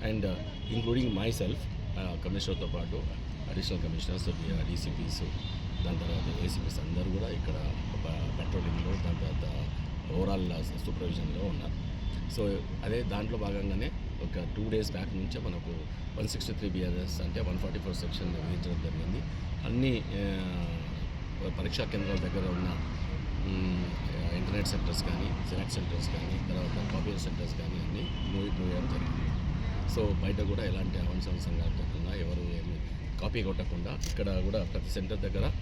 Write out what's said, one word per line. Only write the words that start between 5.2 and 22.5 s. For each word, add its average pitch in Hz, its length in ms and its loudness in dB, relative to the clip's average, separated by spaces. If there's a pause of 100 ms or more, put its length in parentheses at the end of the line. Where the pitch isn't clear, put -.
దాని - 140 2
తర్వాత - 460 0
ఏసీపీస్ - 360 0
అందరూ 151 300 0
కూడా 180 220 0
ఇక్కడ 170 220 0 (400)
ప-, - 440 0
పెట్రోలింగ్లో, - 540 2
దాని 85 260 2
తర్వాత - 480 0 (460)
overall, 92 400 2
ఆ, - 340 -2
సూపర్విజన్లో 90 580 0
ఉన్నారు. - 460 0 (460)
So 101 200 2 (280)
అదే 113 180 2
దాంట్లో 110 360 0
భాగంగానే 101 520 0 (320)
ఒక 90 220 -2 (120)
టూ 107 140 0
డేస్ 107 220 2
బ్యాక్ 92 240 -2
నుంచే 95 240 -2
మనకు 87 300 -2 (480)
వన్ 104 100 0
సిక్స్టీ - 240 -2
త్రీ 98 180 0
బీఆర్ఎస్, 90 500 0
అంటే - 200 0
వన్ 95 180 2
ఫార్టీ - 200 0
ఫోర్ 95 180 -2
సెక్షన్ 90 380 -2
విధించడం 87 480 0
జరిగింది. - 400 0 (420)
అన్ని, 120 420 4
ఆ, 90 1500 -2
పరీక్షా - 260 0
కేంద్రాల 98 320 0
దగ్గర 92 340 2